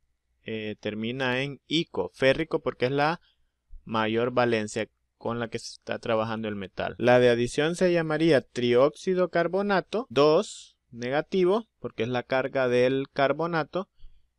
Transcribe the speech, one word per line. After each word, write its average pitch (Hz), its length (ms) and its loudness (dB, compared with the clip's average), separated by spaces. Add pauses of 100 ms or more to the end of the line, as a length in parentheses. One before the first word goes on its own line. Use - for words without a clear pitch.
(420)
eh, 107 380 -8
termina 123 640 -4
en 143 260 -8
ico, 143 440 -4
férrico, 139 460 0
porque - 280 -4
es 127 40 -2
la 147 300 0 (640)
mayor 113 480 -2
valencia 113 560 0 (280)
con 117 220 -6
la 117 80 -4
que 113 140 -10
se - 140 -16
está 110 260 -8
trabajando 110 480 -2
el 104 80 -6
metal. 90 420 -6
La 123 220 6
de 123 80 6
adición 120 480 0
se 180 160 2
llamaría 160 480 2
trióxido 143 880 0
carbonato, 185 800 -2
dos, 151 640 2 (140)
negativo, 156 800 0 (100)
porque - 240 -8
es 117 60 -2
la 123 160 -4
carga 131 420 0
del 127 460 2
carbonato, 156 760 -2 (500)